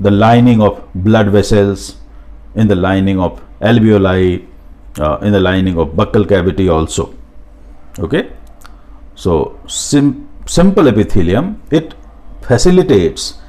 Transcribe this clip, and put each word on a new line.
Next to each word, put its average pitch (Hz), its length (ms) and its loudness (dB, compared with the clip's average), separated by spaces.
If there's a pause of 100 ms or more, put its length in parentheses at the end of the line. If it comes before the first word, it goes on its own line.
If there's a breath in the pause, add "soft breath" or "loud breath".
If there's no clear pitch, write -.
the 101 100 2
lining 117 500 4
of 104 220 0 (140)
blood 104 320 2
vessels, 101 680 0 (580 soft breath)
in 107 100 2
the 101 100 2
lining 95 440 0
of 87 200 -4 (200)
alveoli, 95 880 2 (520)
uh, 76 220 -2
in 104 100 0
the 101 80 2
lining 92 380 0
of 78 140 -2
buccal 98 360 0
cavity 92 400 0
also. 82 460 -4 (840)
Okay, 170 320 -4 (840 soft breath)
so - 520 -4
sim-, - 640 -2 (160)
simple 185 420 2
epithelium, 104 840 0
it 160 240 -2 (480)
facilitates 127 960 0 (100)